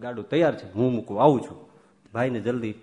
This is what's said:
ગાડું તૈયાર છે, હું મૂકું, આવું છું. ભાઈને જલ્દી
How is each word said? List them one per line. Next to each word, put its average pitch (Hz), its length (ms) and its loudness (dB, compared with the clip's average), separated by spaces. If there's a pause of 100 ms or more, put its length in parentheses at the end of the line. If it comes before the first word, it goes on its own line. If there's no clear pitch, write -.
ગાડું 117 280 -10
તૈયાર 151 260 2
છે, 98 180 -16
હું 123 200 2
મૂકું, 104 300 -4
આવું 139 180 6
છું. - 280 -18 (440)
ભાઈને 120 260 -2
જલ્દી 110 440 -4